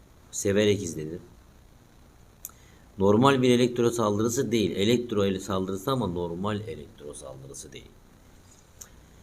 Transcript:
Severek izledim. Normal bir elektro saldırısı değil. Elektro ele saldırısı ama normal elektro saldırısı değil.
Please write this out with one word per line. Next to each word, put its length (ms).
Severek 480
izledim. 380
Normal 440
bir 80
elektro 400
saldırısı 600
değil. 240
Elektro 480
ele 160
saldırısı 500
ama 160
normal 540
elektro 540
saldırısı 580
değil. 160